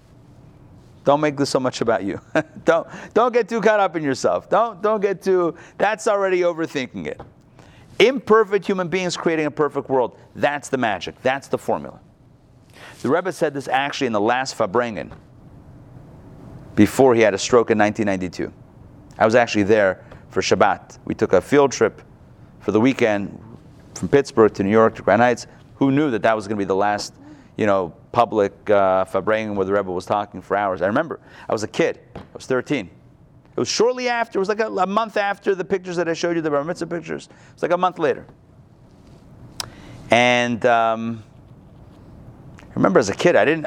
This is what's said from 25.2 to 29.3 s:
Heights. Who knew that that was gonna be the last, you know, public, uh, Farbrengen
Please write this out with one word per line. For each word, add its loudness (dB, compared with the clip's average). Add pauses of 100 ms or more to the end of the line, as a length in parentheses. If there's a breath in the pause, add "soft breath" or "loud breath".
Heights. 0 (300 loud breath)
Who 0
knew 0
that -4
that 2
was -6
gonna -6
be -2
the -2
last, -2 (420 loud breath)
you -2
know, 0 (180)
public, 2 (160)
uh, 4
Farbrengen -2